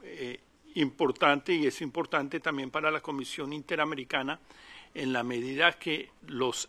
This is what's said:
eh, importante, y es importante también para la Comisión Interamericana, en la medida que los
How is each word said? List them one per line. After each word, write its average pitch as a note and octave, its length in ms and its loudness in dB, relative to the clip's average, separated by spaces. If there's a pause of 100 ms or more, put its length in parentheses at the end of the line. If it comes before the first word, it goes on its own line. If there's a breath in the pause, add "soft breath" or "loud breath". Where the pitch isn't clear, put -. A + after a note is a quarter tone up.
eh, C#3 380 -10 (340)
importante, D3 800 4
y D3+ 120 4
es - 140 0
importante D3+ 600 -2
también C3+ 300 -2
para D3+ 200 2
la D3+ 100 2
Comisión C#3 520 -6
Interamericana, D3+ 840 -2 (560 loud breath)
en C3 180 -2
la B2 100 2
medida B2+ 500 2
que D#3 380 -6 (160)
los B2+ 420 -2